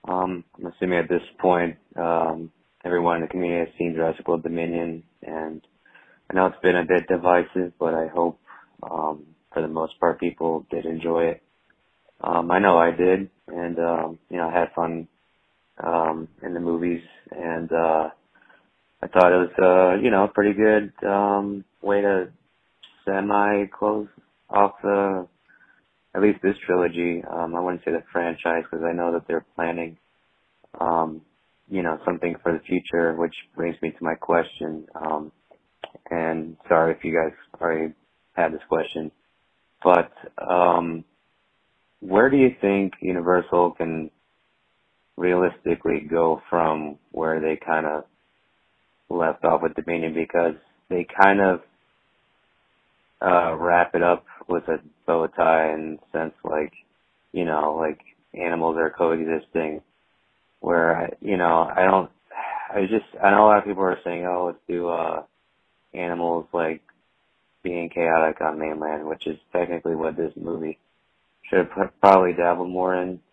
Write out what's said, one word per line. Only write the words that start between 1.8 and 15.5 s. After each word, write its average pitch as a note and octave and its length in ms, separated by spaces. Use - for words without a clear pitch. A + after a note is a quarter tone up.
um, E2 540
everyone F2 320
in E2 60
the D#2 60
community F2 400
has - 100
seen E2+ 160
Jurassic D#2+ 320
World E2 160
Dominion, E2+ 600
and D#2+ 380
I F#2+ 40
know F#2 120
it's - 160
been F2+ 140
a E2+ 80
bit F2 220
divisive, F2+ 720
but E2 140
I D#2+ 140
hope, E2+ 320
um, D#2 420
for D#2+ 80
the D#2 80
most D#2+ 300
part, E2+ 200
people E2 520
did E2 140
enjoy E2 400
it. E2 180
Um, E2+ 300
I F#2 80
know F#2+ 180
I E2+ 140
did, F#2 380
and, E2+ 320
um, E2 400
you F2+ 80
know, E2 120
I E2 100
had E2+ 160
fun, E2+ 320